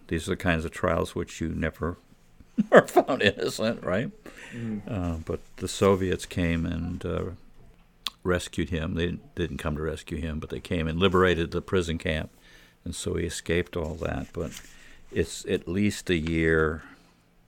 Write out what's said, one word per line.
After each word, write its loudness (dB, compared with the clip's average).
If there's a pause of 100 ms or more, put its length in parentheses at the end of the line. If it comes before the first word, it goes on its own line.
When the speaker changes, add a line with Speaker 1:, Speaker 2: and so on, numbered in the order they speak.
Speaker 1:
these -2
are 0
the -2
kinds 2
of -6
trials 0
which -6
you -2
never -4 (360)
<laughs> -4
are 10
found 4
innocent, 2
right? 0 (440)
Speaker 2:
Mm. -6
Speaker 1:
Uh, -2
but -6 (160)
the -4
Soviets 2
came 0
and, -4
uh, -2 (1000)
rescued 0
him. -2
They 0
didn't, -8
didn't -4
come -4
to -4
rescue -6
him, -4
but -10
they -6
came -2
and -2
liberated 6
the -4
prison 0
camp, -2 (540)
and -8
so -4
he -2
escaped -2
all -4
that. -6
But -8 (500)
it's -4
at -2
least 0
a 4
year, 2 (640)